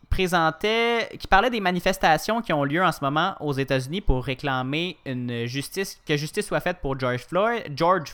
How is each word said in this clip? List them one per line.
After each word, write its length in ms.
présentaient, 1000
qui 80
parlaient 240
des 80
manifestations 840
qui 100
ont 120
lieu 200
en 80
ce 100
moment 380
aux 140
États-Unis 480
pour 240
réclamer 800
une 400
justice, 600
que 120
justice 300
soit 140
faite 200
pour 180
George 280
Floyd, 480
George 380